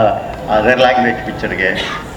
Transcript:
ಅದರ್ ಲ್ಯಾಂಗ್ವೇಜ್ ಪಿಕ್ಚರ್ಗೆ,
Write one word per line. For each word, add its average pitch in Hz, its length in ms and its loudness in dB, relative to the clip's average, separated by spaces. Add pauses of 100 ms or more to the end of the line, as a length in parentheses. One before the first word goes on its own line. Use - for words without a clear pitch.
(500)
ಅದರ್ 123 280 4
ಲ್ಯಾಂಗ್ವೇಜ್ 120 480 2
ಪಿಕ್ಚರ್ಗೆ, 92 760 -4 (160)